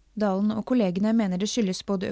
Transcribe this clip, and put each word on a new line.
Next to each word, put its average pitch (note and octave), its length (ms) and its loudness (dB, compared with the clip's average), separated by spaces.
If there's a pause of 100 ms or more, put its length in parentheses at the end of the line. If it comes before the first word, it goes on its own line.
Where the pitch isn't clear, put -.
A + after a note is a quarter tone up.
(180)
Dalen G3+ 320 0
og A3 160 -4
kollegene G#3 480 2
mener G3+ 240 2
det G#3 140 -2
skyldes F#3+ 340 -2
både G3+ 260 -2